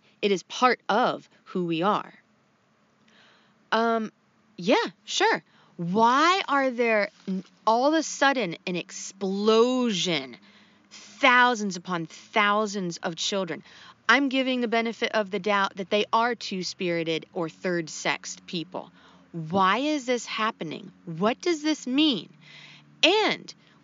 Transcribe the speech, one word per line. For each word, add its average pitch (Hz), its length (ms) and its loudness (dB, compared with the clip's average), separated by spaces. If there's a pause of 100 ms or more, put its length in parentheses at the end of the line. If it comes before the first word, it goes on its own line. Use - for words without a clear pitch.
(200)
It 202 120 0
is 180 100 0
part - 440 0
of 190 400 0 (180)
who 180 200 -4
we 165 160 -2
are. 185 320 0 (1600)
Um, 226 400 0 (460)
yeah, 208 180 2 (300)
sure. 392 360 0 (360)
Why 240 680 2
are 269 240 0
there 226 360 0 (200)
n-, 190 160 -6 (200)
all 240 220 4
of 311 80 4
a 320 80 2
sudden 262 540 0 (100)
an 185 80 -4
explosion, 196 1600 0 (540)
thousands 247 840 2
upon 175 300 -6
thousands 202 920 -2
of 170 160 -6
children? 180 480 -4 (460)
I'm 269 200 4
giving 254 320 0
the 240 60 0
benefit 226 460 -2
of 208 180 -2
the 202 80 -4
doubt 196 380 -2
that 190 120 -8
they 208 240 0
are 233 220 2
two-spirited 170 960 -4
or 160 160 -4
third-sexed - 960 -6
people. - 440 -10 (400)
Why 185 480 0
is 294 260 -2
this 247 220 -2
happening? 185 640 -6 (140)
What 185 360 -2
does 330 220 -2
this 302 240 -2
mean? 262 420 0 (760)
And 359 500 2 (300)